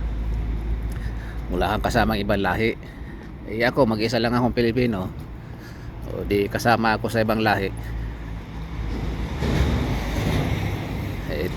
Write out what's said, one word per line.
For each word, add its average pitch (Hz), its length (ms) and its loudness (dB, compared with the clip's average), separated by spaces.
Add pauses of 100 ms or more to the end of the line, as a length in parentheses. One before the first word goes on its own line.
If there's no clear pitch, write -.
(1500)
Wala 92 240 2
kang - 80 0
kasamang 110 380 2
ibang 101 180 2
lahi. 98 380 2 (720)
Eh, 113 160 0
ako, 135 160 4
mag-isa 113 400 2
lang 117 80 2
akong 123 240 4
Pilipino. 117 560 2 (1040)
O, 92 80 -4
di 101 240 2
kasama 113 480 4
ako 107 160 -2
sa 110 160 4
ibang 110 160 2
lahi. 101 240 4 (3750)
Eh, 80 220 0